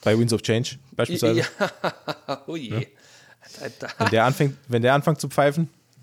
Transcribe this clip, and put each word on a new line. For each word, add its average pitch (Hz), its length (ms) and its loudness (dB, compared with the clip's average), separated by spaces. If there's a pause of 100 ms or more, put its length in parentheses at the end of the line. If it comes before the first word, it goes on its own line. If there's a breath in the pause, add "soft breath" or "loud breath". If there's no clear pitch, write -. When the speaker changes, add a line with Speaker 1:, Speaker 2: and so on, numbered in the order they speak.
Speaker 1:
Bei 110 160 4
Winds 117 140 2
of 107 100 0
Change - 360 -2 (140)
beispielsweise. 117 480 0
Speaker 2:
Ja. - 1040 -6
<laughs> - 0 -
Oh 165 100 -10
je. 123 140 -10
Speaker 1:
Ja. 110 100 -4 (800 loud breath)
Speaker 2:
Da, - 60 -12 (140)
da. 120 80 -10 (100)
Speaker 1:
Wenn 220 120 0
der 110 140 4
anfängt, 139 320 0 (120)
wenn 117 140 0
der 127 120 4
anfängt 147 260 2
zu 143 80 -6
pfeifen, 143 400 2 (340)